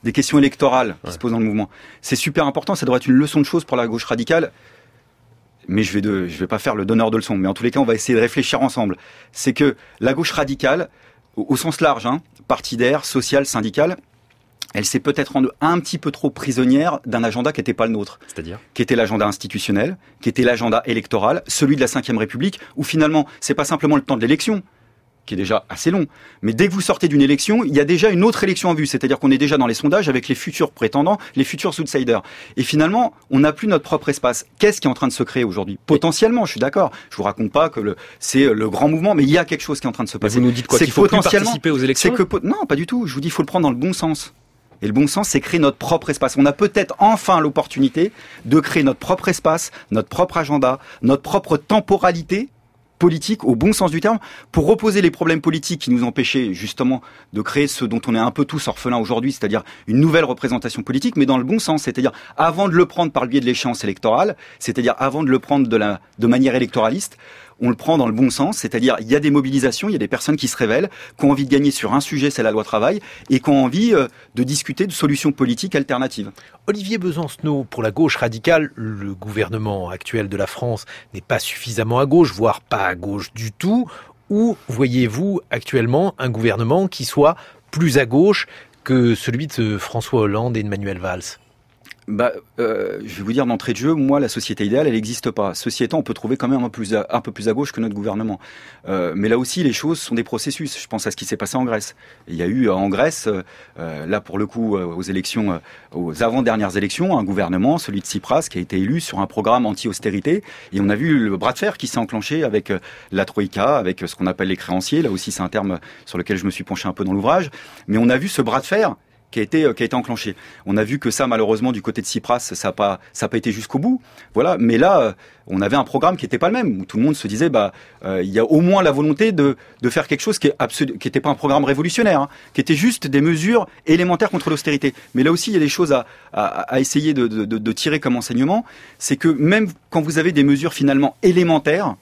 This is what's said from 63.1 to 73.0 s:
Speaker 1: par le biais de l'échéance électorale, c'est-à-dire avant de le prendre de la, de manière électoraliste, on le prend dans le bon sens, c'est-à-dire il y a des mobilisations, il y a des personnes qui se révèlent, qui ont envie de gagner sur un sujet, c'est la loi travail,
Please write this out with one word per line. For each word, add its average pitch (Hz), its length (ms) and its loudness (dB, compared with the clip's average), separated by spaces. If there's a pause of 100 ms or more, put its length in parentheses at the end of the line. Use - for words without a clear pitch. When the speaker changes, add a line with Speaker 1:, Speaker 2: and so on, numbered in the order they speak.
Speaker 1:
par 131 120 0
le 123 60 -4
biais 131 120 2
de 117 40 -6
l'échéance 123 380 -2
électorale, 117 540 0 (220)
c'est-à-dire 120 380 0
avant 135 260 -2
de 135 60 0
le 131 100 4
prendre 139 280 2
de 113 100 0
la, 104 220 0 (200)
de 117 80 2
manière 127 280 4
électoraliste, 123 640 0 (440)
on 120 80 0
le 113 80 0
prend 160 200 0
dans 123 100 2
le 110 40 -2
bon 120 180 2
sens, 156 280 -2
c'est-à-dire 120 420 0
il 110 80 -10
y 127 80 -2
a 151 60 0
des 147 100 2
mobilisations, 135 560 0
il 214 60 -2
y - 20 -2
a 123 40 -4
des 101 100 -4
personnes 147 260 -2
qui 131 140 -4
se - 80 -8
révèlent, 131 320 0 (280)
qui - 60 -2
ont 139 80 6
envie 139 140 0
de 127 40 -12
gagner 139 220 4
sur 107 220 -2
un 139 80 4
sujet, 143 280 -2
c'est 131 140 -2
la 110 80 4
loi 107 140 -2
travail, 135 340 0 (300)